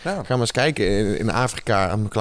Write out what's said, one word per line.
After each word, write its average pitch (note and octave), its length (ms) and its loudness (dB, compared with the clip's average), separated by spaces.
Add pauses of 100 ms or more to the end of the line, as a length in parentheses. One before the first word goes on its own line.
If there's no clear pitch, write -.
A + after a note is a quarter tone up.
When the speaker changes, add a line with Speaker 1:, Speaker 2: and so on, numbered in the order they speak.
Speaker 1:
Ja. F3+ 100 -4
Speaker 2:
Ga G3 160 -6
maar B2+ 100 2
eens A#2+ 120 0
kijken. C3 380 2
In, G2+ 280 2
in G#2+ 140 -2
Afrika, G2 600 0 (300)